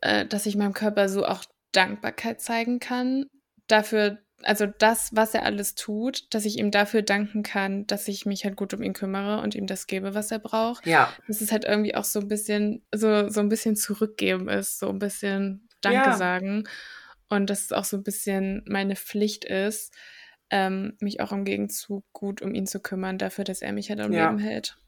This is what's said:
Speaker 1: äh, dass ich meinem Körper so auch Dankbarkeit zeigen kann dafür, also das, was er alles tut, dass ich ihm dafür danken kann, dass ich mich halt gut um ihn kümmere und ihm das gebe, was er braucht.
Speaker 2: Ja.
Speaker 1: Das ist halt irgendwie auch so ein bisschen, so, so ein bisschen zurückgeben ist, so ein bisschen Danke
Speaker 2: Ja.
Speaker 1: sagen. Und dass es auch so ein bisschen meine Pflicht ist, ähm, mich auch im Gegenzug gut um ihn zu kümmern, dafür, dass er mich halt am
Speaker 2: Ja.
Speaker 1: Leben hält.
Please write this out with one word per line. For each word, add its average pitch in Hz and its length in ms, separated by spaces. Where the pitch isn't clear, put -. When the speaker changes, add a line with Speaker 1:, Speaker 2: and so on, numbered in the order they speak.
Speaker 1:
äh, 202 260
dass 208 180
ich 208 100
meinem 202 180
Körper 208 360
so 196 160
auch 190 180
Dankbarkeit 208 680
zeigen 233 380
kann 254 460
dafür, 214 520
also 208 220
das, 214 500
was 220 180
er 226 120
alles 202 300
tut, 226 580
dass 214 120
ich 214 120
ihm 208 140
dafür 208 300
danken 208 420
kann, 196 440
dass 202 200
ich 196 180
mich 202 200
halt 196 100
gut 196 180
um 202 80
ihn 190 120
kümmere 196 480
und 208 140
ihm 202 120
das 190 200
gebe, 196 280
was 214 160
er 220 80
braucht. 226 460
Speaker 2:
Ja. 160 280
Speaker 1:
Das 214 140
ist 214 100
halt 214 140
irgendwie 208 300
auch 202 100
so - 140
ein 202 80
bisschen, 208 560
so, 214 360
so 208 120
ein 208 80
bisschen 220 260
zurückgeben 202 760
ist, 196 300
so 196 100
ein 196 100
bisschen 196 680
Danke 254 280
Speaker 2:
Ja. 233 80
Speaker 1:
sagen. 190 500
Und 202 200
dass 196 120
es - 100
auch 196 140
so - 120
ein 196 60
bisschen 196 640
meine 196 300
Pflicht 208 480
ist, 196 480
ähm, 190 500
mich 208 220
auch 202 100
im 196 140
Gegenzug 202 680
gut 202 300
um 196 140
ihn 190 120
zu 196 140
kümmern, 190 360
dafür, 196 280
dass 190 160
er - 100
mich 208 180
halt 208 120
am 214 100
Speaker 2:
Ja. - 160
Speaker 1:
Leben 208 120
hält. - 380